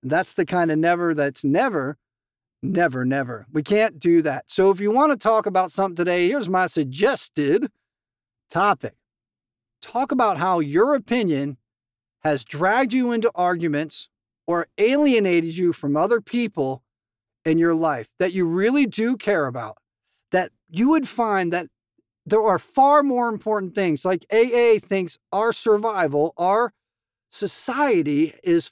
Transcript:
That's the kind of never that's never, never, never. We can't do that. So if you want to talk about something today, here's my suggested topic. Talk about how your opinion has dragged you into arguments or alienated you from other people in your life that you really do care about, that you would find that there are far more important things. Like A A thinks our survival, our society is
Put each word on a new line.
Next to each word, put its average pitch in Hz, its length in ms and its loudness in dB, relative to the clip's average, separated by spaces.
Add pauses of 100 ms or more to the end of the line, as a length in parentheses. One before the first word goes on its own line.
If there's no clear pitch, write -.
That's 156 320 -2
the 185 100 -2
kind 170 260 0
of 151 80 0
never 170 360 0
that's 139 300 -4
never, 151 520 -2 (680)
never, 131 420 -2
never. 127 480 -4
We 151 100 -2
can't 208 360 0
do 170 240 4
that. 147 260 -4
So 196 220 2
if 185 100 0
you 208 100 -2
want 285 220 2
to 233 60 -2
talk 220 280 0
about 185 260 0
something 190 240 -2
today, 175 320 0
here's 233 200 -2
my 185 180 0
suggested 160 1040 -2 (800)
topic. 175 440 -2 (840)
Talk 254 320 -4
about 220 260 2
how 175 220 0
your 175 340 2
opinion 160 640 -2 (640)
has 151 220 0
dragged 208 480 0
you 247 200 0
into 226 220 0
arguments 165 720 -4 (380)
or 339 200 -2 (120)
alienated 208 800 2
you 175 160 2
from 143 240 -4
other 208 240 0
people 170 600 -4 (640)
in 160 140 2
your 165 160 2
life 151 440 -2
that 180 140 0
you 185 140 0
really 226 400 2
do 226 300 -2
care 180 300 -2
about, 120 320 -10 (540)
that - 180 0 (180)
you 214 220 0
would 311 180 2
find 196 440 -2
that 175 160 -4 (580)
there 214 160 2
are 202 160 2
far 285 440 4
more 247 260 0
important 208 460 -4
things. 175 300 0
Like 185 260 -2
A 233 460 4
A - 20 2
thinks 190 400 -4 (140)
our 220 200 0
survival, 185 840 0
our 202 340 0 (560)
society 185 1040 -2 (100)
is 170 300 0